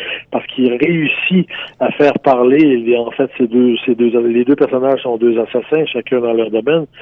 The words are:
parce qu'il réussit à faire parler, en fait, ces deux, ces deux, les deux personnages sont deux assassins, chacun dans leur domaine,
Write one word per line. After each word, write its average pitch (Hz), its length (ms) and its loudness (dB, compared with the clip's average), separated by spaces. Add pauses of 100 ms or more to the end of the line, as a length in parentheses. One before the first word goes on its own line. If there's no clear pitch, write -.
(300)
parce - 160 -6
qu'il 127 260 0
réussit 165 760 0 (320)
à 123 100 0
faire 143 220 2 (100)
parler, 127 760 4
en 117 140 -4
fait, 131 260 -2
ces 123 120 0
deux, 123 260 2 (100)
ces 123 120 0
deux, 117 200 0 (120)
les 120 160 2
deux 135 100 2
personnages 135 480 0
sont 123 140 -4
deux 117 240 2
assassins, 123 460 -2
chacun 123 340 -4
dans 117 120 -2
leur 113 200 -2
domaine, 139 340 -2 (160)